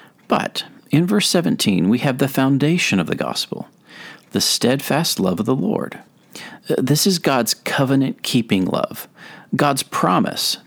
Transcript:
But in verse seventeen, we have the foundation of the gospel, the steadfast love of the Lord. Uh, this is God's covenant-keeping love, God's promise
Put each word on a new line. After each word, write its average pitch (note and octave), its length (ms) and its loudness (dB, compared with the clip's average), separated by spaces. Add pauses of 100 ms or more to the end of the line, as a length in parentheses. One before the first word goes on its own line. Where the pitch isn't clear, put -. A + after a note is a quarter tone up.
(280)
But - 360 -2 (280)
in D#3+ 160 4
verse G3+ 200 2
seventeen, D3+ 600 2
we B2 100 2
have C3+ 200 0
the C#3 80 2
foundation C#3 720 2
of D#2+ 80 -2
the - 80 -4
gospel, - 520 -6 (640)
the G2+ 100 -2
steadfast C#3 800 0
love F#2 220 0
of G#2 60 -4
the C3 80 2
Lord. - 420 -4 (720)
Uh, D#3+ 80 0
this C#3+ 280 2
is F#3 140 2
God's C3 340 0
covenant-keeping C3+ 1120 0
love, - 440 -4 (460)
God's C#3+ 280 2
promise - 840 0